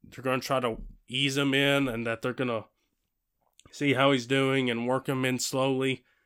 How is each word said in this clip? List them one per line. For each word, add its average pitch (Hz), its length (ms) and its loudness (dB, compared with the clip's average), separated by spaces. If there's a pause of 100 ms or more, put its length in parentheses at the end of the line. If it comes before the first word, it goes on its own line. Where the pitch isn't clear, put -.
they're - 200 -16
gonna 131 160 0
try 131 220 -2
to 117 160 -2 (320)
ease 135 260 0
him 139 180 2
in 139 360 4
and 117 180 -4
that 117 140 -2
they're 127 100 -2
gonna 120 320 -4 (1080)
see 143 240 0
how 135 180 4
he's 120 140 -2
doing 135 420 0
and 117 180 -4
work 131 220 -2
him 131 160 -2
in 127 140 0
slowly. 131 640 -2 (200)